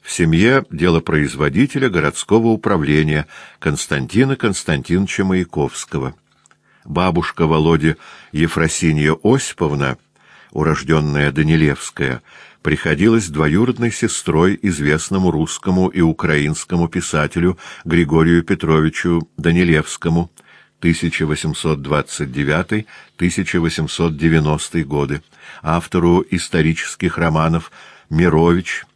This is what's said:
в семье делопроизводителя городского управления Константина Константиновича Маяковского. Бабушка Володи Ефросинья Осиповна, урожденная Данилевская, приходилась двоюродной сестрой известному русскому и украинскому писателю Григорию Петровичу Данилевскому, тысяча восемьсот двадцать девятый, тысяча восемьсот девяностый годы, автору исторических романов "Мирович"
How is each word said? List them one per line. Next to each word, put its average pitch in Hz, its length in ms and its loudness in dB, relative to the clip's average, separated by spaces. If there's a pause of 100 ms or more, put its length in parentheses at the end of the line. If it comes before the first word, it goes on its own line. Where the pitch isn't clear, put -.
в - 100 -16
семье 90 580 2
делопроизводителя 80 1200 0
городского 92 580 0
управления 78 800 0 (320)
Константина 80 760 -2
Константиновича 92 880 -2
Маяковского. 78 920 -4 (680)
Бабушка 85 640 0
Володи 78 480 2 (380)
Ефросинья 80 920 0
Осиповна, 73 760 0 (540)
урожденная 73 800 0
Данилевская, 73 920 0 (400)
приходилась 85 680 2
двоюродной 104 640 0
сестрой 95 680 0
известному 85 720 0
русскому 92 560 0
и 90 140 -2
украинскому 80 880 0
писателю 85 680 -2 (280)
Григорию 82 580 4
Петровичу 80 960 0
Данилевскому, 85 920 0 (520)
тысяча 82 440 0
восемьсот 76 560 -4
двадцать 69 520 -4
девятый, 78 540 -2 (280)
тысяча 87 460 -2
восемьсот 82 560 -2
девяностый 78 640 0
годы, 71 400 -4 (380)
автору 85 680 2
исторических 82 880 -2
романов 82 540 0 (380)
"Мирович" 85 760 2 (100)